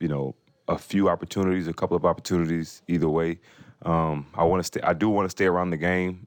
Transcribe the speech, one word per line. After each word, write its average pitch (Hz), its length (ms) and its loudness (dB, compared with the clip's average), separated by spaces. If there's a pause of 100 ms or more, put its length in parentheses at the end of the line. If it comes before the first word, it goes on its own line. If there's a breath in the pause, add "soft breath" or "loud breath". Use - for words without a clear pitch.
you 82 80 -2
know, 69 260 -2 (320)
a 82 120 -2
few 98 300 2
opportunities, 92 600 0
a 82 60 -6
couple 87 220 -2
of 82 100 0
opportunities 82 840 0
either 82 200 2
way. 82 300 0 (440 loud breath)
Um, 80 520 -2
I 85 100 0
wanna 87 180 2
stay, - 180 -6
I 87 140 2
do 104 160 2
wanna 101 180 0
stay 98 160 -2
around 90 240 2
the 87 80 -2
game 92 500 -2